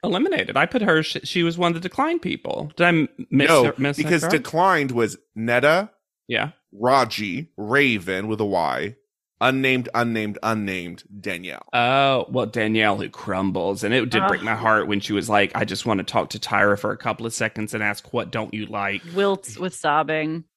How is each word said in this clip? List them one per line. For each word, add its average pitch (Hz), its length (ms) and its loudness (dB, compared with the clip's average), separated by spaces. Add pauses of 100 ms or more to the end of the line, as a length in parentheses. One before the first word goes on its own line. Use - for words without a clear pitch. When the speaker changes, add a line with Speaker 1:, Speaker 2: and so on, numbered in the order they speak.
Speaker 1:
eliminated. 208 540 0
I 147 80 4
put 226 160 -2
her, 160 220 2
sh-, - 220 -6
she 175 180 -2
was 165 160 0
one 175 100 2
of 170 60 -2
the 170 120 -8
declined 320 360 -2
people. - 540 -6
Did 170 80 2
I - 40 6
m-, 160 200 4 (200)
miss 139 200 4
Speaker 2:
No, 147 160 8
Speaker 1:
her, 143 120 2
miss 143 200 0
Speaker 2:
because 156 260 0
Speaker 1:
her? 165 60 0
Speaker 2:
declined 160 640 2
was 113 260 0 (180)
Netta, 131 560 2 (360)
Speaker 1:
Yeah. 120 240 -2 (200)
Speaker 2:
Raji, 117 840 2
Raven 104 720 0
with 107 120 -4
a 110 60 2
Y, 85 500 -2 (460)
unnamed, 131 520 0
unnamed, 113 480 -2
unnamed, 98 600 -4 (160)
Danielle. 87 540 -10
Speaker 1:
Oh, 131 560 2
well, 123 160 0
Danielle 110 520 2
who 101 120 -6
crumbles. 95 760 -2
And 107 100 0
it 123 160 0
did 113 180 2
break 101 140 0
Speaker 3:
Ugh. 98 40 -8
Speaker 1:
my 110 100 0
heart 107 320 2
when 104 120 0
she 104 140 -4
was 101 160 0
like, 104 260 4
"I 113 100 0
just 104 200 -6
want 107 140 0
to 87 40 -4
talk - 280 -2
to 107 80 -10
Tyra 101 400 2
for 107 120 -4
a 107 60 -6
couple 113 280 -6
of 113 80 -6
seconds 110 400 -4
and 107 100 -4
ask, 104 300 -4
'What 107 180 -4
don't 110 220 -6
you 107 120 -6
like?'" 101 360 -4 (140)
Speaker 3:
Wilts 196 420 -2
with 180 180 -6
sobbing. 156 680 -2 (100)